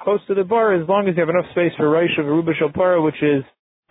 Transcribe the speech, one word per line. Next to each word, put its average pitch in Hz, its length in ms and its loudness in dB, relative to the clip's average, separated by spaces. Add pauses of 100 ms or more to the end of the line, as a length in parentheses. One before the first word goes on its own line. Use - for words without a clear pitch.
close 196 240 0
to 196 80 -2
the 196 100 0
bar 220 280 0
as 165 140 -2
long 196 220 0
as 165 80 0
you 175 40 2
have 160 80 0
enough 170 220 -2
space 175 240 0
for 151 140 0
Rosh 165 280 0
of 151 80 -2
Ruba 160 320 0
Shel 151 120 0
Parah, 180 340 2
which 156 180 -2
is 147 220 2 (480)